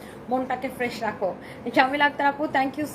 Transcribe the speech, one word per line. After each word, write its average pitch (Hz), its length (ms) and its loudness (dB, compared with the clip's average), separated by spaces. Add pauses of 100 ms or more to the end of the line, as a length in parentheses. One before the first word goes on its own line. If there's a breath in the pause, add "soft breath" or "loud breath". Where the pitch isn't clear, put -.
(300 loud breath)
মনটাকে 254 400 0
ফ্রেশ 240 320 -4
রাখো। 208 340 -2 (380 loud breath)
জামিলা 285 320 6
আক্তার 285 220 2
আপু, 285 260 0
thank 269 200 2
you 294 220 -4